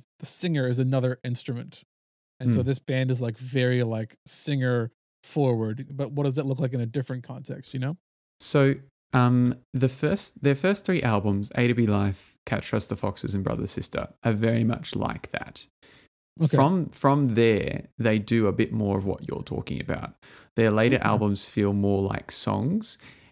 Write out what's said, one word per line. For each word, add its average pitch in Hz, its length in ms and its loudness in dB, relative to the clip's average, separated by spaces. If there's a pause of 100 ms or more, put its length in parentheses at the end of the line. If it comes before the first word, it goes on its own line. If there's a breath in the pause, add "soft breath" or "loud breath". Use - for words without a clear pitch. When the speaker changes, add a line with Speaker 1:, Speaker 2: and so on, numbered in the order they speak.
(180)
Speaker 1:
the - 80 -8
singer 151 400 0
is 123 140 0
another 127 420 0
instrument. 123 600 -8 (560)
And 120 120 2
so 117 100 4
Speaker 2:
Hmm. 120 40 0
Speaker 1:
this 131 140 0
band 131 320 0
is, 120 80 -2
like, 113 180 -4
very, 127 460 0
like, 110 320 -6 (100)
singer 123 640 0 (320)
forward. 120 640 0 (100)
But 135 140 -4
what 143 140 -2
does 135 100 0
that 139 120 -2
look 131 120 -2
like 131 140 -2
in 127 80 -2
a 117 60 -2
different 127 360 -6
context, - 520 -14
you 135 40 -6
know? 139 180 -4 (440)
Speaker 2:
So, 139 340 4 (380)
um, 123 420 4 (180)
the 131 160 2
first, - 540 -2
their 139 140 4
first 190 280 0
three 180 160 2
albums, 101 540 2
A 123 140 2
to 120 60 2
B 117 120 2
Life, 101 480 0 (100)
Catch - 220 -4
Trust - 220 -2
the 107 80 -4
Foxes, 98 400 -4
and 95 80 -2
Brother 110 240 -2
Sister, - 400 -4 (160)
are 117 80 2
very 113 320 2
much - 320 -4
like - 340 -6
that. - 340 -10 (760 soft breath)
Speaker 1:
Okay. 151 140 2
Speaker 2:
From, 160 320 4
from 139 460 2
there, 113 520 2 (120)
they 110 200 2
do 107 300 2
a 92 40 2
bit 117 200 0
more 101 260 0
of 98 80 -4
what - 220 -6
you're - 160 -8
talking - 360 -6
about. - 360 -8 (400 loud breath)
Their 113 160 4
later 120 240 4
Speaker 1:
Okay. - 80 0
Speaker 2:
albums 104 420 2
feel 101 260 2
more 101 300 2
like 101 300 -4
songs, 135 640 -2 (340 loud breath)